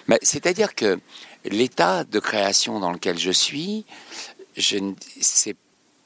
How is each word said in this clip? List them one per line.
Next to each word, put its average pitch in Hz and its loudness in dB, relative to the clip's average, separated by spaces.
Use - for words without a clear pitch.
Mais - 4
c'est-à-dire 180 0
que 98 2
l'état 160 2
de 104 -2
création 104 0
dans 90 0
lequel 87 -2
je 90 0
suis, 185 -2
je 101 0
ne, 98 -2
c'est, - 0